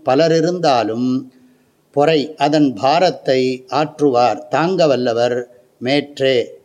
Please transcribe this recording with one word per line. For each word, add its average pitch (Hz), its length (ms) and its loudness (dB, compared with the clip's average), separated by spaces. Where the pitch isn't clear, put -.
பலரிருந்தாலும் 131 1160 0
பொறை 143 460 0
அதன் 147 380 0
பாரத்தை 131 960 0
ஆற்றுவார் 131 800 0
தாங்க 170 380 0
வல்லவர் 123 600 0
மேற்றே 135 640 -2